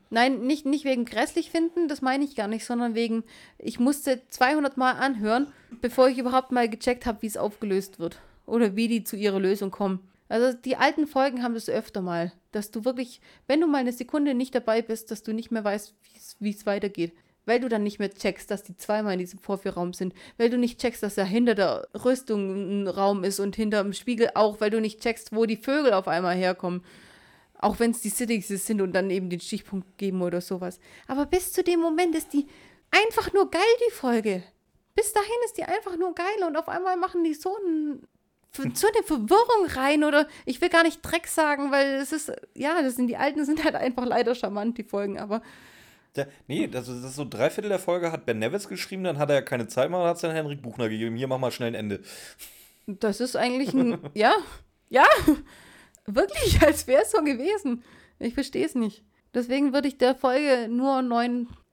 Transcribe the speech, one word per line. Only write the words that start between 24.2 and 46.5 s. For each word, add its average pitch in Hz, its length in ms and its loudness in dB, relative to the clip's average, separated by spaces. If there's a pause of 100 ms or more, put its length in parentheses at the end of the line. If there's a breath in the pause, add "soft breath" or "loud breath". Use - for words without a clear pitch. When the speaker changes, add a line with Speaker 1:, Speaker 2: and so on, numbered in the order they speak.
Speaker 1:
auch. 208 260 2
Weil 214 100 2
du 226 100 0
nicht 214 200 -4
checkst, - 340 -4
wo 226 100 4
die 220 120 0
Vögel 269 380 2
auf 190 120 2
einmal 175 300 0
herkommen. 180 480 -2 (760 soft breath)
Auch 208 220 0
wenn's 233 200 0
die 208 100 -6
Cities 226 360 -2 (180)
sind 214 160 -2
und 190 120 0
dann 190 180 0
eben 185 180 -2
den 175 120 -6
Stichpunkt - 580 -10
geben 190 240 -2
oder 175 180 -2
sowas. 180 380 -8 (300 soft breath)
Aber 277 180 -2
bis 359 260 -2
zu 370 120 0
dem 349 160 2
Moment 330 340 2
ist 320 180 -4
die 285 140 0 (460 soft breath)
einfach 415 400 2
nur 381 180 4
geil, 330 100 0 (280)
die 415 40 -2
Folge. 220 500 0 (520)
Bis 427 180 2
dahin 415 160 2 (160)
ist 453 140 -6
die 339 60 -4
einfach 381 320 -4
nur 349 180 -2
geil 381 320 -2
und 302 100 -2
auf 330 120 -4
einmal 370 280 -2
machen 349 280 0
die 320 100 0
so 370 220 -4 (100)
ein, 302 360 -2 (480)
für, 269 240 -4
so - 120 2
eine 440 180 2
Verwirrung 381 600 4 (100)
rein 285 280 4
oder 294 240 4 (160 loud breath)
ich 262 160 -4
will 349 100 2
gar 330 140 6
nicht 320 180 0
Dreck 330 260 -4
sagen, 285 440 0
weil 277 220 4
es 269 180 -2
ist, 311 200 -4 (220)
ja, 311 280 0
das 262 140 0
sind, 247 120 0
die 233 80 -2
alten 285 280 0
sind 311 200 0
halt 311 120 2
einfach 247 300 -2
leider 233 300 2
charmant, 208 420 -4
die 220 60 -8
Folgen, 202 360 -4
aber 214 200 -4 (760 loud breath)
Speaker 2:
Ja, 139 100 -2 (220 loud breath)
nee, 143 180 -2